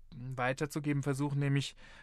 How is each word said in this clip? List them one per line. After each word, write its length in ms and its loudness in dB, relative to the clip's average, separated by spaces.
weiterzugeben 680 0
versuchen, 360 0
nämlich, 360 2